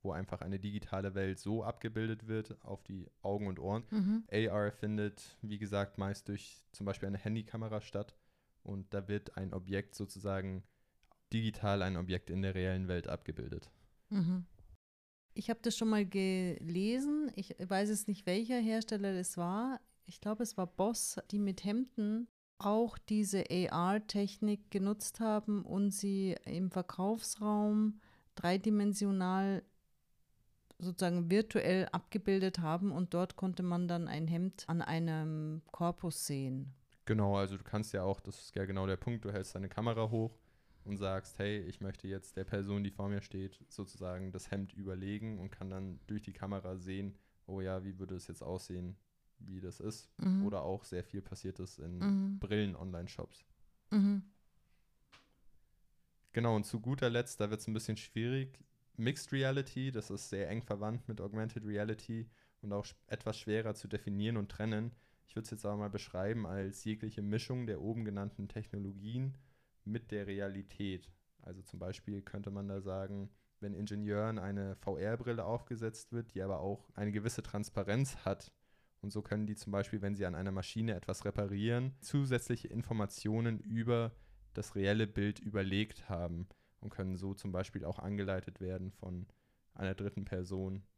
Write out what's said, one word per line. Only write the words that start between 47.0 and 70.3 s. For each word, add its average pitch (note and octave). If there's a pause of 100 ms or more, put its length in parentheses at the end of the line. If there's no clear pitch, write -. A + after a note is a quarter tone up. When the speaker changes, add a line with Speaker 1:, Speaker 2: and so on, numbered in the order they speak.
Speaker 1:
oh F#2+
ja, F#2
wie F#2+
würde F#2
es F2
jetzt -
aussehen, F2+ (420)
wie F#2
das F#2
ist. -
Speaker 2:
Mhm. F#3+
Speaker 1:
Oder G2+
auch F#2+
sehr F2+
viel G2
passiert -
ist F#2
in E2
Speaker 2:
Mhm. G3
Speaker 1:
Brillen-Online-Shops. G2 (480)
Speaker 2:
Mhm. G3+ (2000)
Speaker 1:
Genau, A#2
und G#2
zu A2+
guter B2+
Letzt, A#2+
da G#2
wird's G#2+
ein A2
bisschen A2
schwierig, C3 (380)
Mixed B2
Reality, C3+
das G#2+
ist -
sehr G2+
eng A2
verwandt G#2+
mit G#2+
Augmented A2
Reality A2 (320)
und G#2
auch G2+
sch-, - (100)
etwas -
schwerer G#2+
zu -
definieren G#2
und G2+
trennen. A2 (380)
Ich -
würd's -
jetzt G#2+
aber G#2
mal G#2
beschreiben G2+
als F#2+
jegliche A2
Mischung A2+
der F2+
oben A2
genannten G2+
Technologien G#2+ (460)
mit A2
der G#2
Realität. G2 (320)